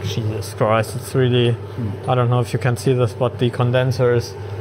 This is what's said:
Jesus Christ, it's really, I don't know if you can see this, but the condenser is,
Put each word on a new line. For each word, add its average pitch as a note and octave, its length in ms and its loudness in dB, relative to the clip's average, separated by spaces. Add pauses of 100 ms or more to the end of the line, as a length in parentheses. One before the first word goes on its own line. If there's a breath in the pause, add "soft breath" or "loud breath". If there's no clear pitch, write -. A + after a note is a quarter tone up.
Jesus G#2+ 480 -4
Christ, A2 420 2
it's - 180 -8
really, A#2+ 440 2 (500)
I C3 80 2
don't B2 140 2
know B2 100 2
if A#2 140 -2
you A#2+ 60 -2
can A#2+ 180 0
see C3+ 160 2
this, B2+ 180 2
but A#2 260 -2
the B2 120 2
condenser B2 680 2
is, A#2+ 180 -2 (280)